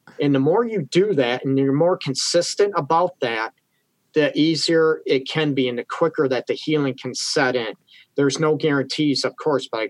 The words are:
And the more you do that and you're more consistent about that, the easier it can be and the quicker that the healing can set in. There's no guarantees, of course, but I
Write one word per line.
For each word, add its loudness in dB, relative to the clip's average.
And 2
the 4
more 4
you -2
do 2
that 0
and 2
you're 2
more 2
consistent 0
about 0
that, -4
the 2
easier 2
it 0
can 0
be 0
and -4
the -6
quicker -2
that -2
the -2
healing -2
can -10
set -2
in. -4
There's 0
no 2
guarantees, -2
of -4
course, -2
but -6
I -4